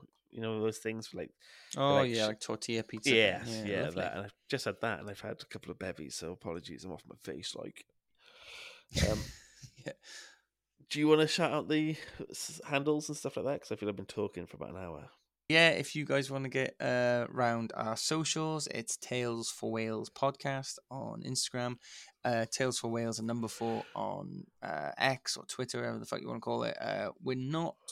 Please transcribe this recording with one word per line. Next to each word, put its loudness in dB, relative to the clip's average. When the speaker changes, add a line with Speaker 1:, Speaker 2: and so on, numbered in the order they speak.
Speaker 1:
You -8
know 0
those 2
things, -4
like, -8
Speaker 2:
Oh, 6
Speaker 1:
like, 6
Speaker 2:
yeah, 4
Speaker 1:
sh- 4
Speaker 2:
like -2
tortilla -2
pizza. 2
Speaker 1:
Yes, 8
Speaker 2:
Yeah, -4
Speaker 1:
yeah, 2
Speaker 2:
lovely. -2
Speaker 1:
that. -2
And -4
I've -14
just 0
had -2
that, 0
and -10
I've -12
had -6
a -14
couple -12
of -10
bevies, -6
so -6
apologies, -8
I'm -8
off -12
my -16
face, -8
like. -10
Um, 2
Speaker 2:
<laughs> -16
Yeah. -10
Speaker 1:
do -2
you 6
wanna 10
shout 4
out 0
the 4
s-, -8
handles 2
and -6
stuff -4
like -2
that? 0
'Cause -6
I -2
feel -2
I've -2
been -8
talking -4
for -16
about -8
an -10
hour. -10
Speaker 2:
Yeah, 10
if 0
you 0
guys 2
wanna -2
get, 0
uh, 4
round 2
our -2
socials, 0
it's -4
Tales -2
for -4
Wales -2
Podcast -2
on -8
Instagram, -2
uh, 2
Tales 2
for -2
Wales, 0
a -6
number -2
four -2
on, -4
uh, -4
X 0
or -12
Twitter, -4
whatever -2
the -10
fuck -4
you -8
wanna -4
call 0
it. 0
Uh, -2
we're 0
not -2